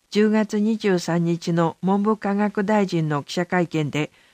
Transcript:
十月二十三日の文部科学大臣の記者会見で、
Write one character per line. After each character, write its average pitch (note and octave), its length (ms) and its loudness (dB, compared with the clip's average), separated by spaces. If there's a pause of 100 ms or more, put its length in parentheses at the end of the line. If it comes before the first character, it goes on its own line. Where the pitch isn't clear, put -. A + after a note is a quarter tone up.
(120)
十 G#3+ 180 4
月 G#3+ 300 0
二 G#3+ 180 0
十 G3 200 2
三 E3+ 280 -2
日 E3+ 260 -2
の E3 300 0
文 G3 200 0
部 G#3+ 160 0
科 G3+ 160 -4
学 G#3 300 -2
大 G3+ 240 2
臣 D#3+ 220 -2
の D3 140 -2
記 - 100 -14
者 F3+ 120 -2
会 F3 220 0
見 D3+ 240 -2
で、 D3+ 200 -4 (220)